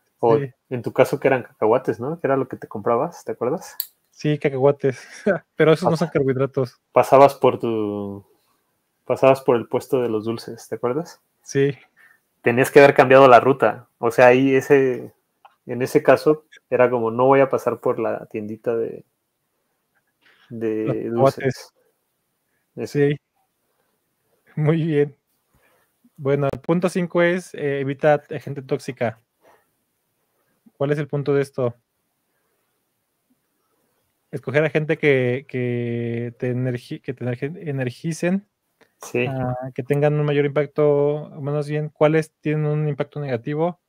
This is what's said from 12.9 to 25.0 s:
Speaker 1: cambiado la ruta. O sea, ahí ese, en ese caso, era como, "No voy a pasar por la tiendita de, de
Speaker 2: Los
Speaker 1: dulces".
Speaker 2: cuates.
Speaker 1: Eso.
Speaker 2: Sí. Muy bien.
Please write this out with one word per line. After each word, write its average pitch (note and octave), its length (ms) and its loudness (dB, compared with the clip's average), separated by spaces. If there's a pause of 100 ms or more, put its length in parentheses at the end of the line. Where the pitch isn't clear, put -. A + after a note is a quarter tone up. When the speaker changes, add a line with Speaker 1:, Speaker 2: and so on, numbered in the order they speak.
Speaker 1:
cambiado C3+ 320 8
la A#2+ 140 10
ruta. A#2+ 480 0 (100)
O A#2 140 -4
sea, B2+ 160 6
ahí C3 260 4
ese, C3 580 0 (540)
en B2 160 -6
ese D3 220 0
caso, D3+ 400 2 (260)
era B2 180 2
como, A#2 220 -2
"No A#2+ 160 0
voy C3+ 140 4
a C3+ 80 2
pasar A#2 320 -4
por A#2+ 180 -4
la G#2+ 280 -6
tiendita A2 500 -8
de, A2 280 -8 (1400)
de A2 360 -6
Speaker 2:
Los A#2 120 -4 (140)
Speaker 1:
dulces". B2+ 320 0
Speaker 2:
cuates. - 300 -6 (1040)
Speaker 1:
Eso. A#2+ 240 -8
Speaker 2:
Sí. C#3+ 160 2 (1400)
Muy D#3 320 -2
bien. D3 300 -2 (1000)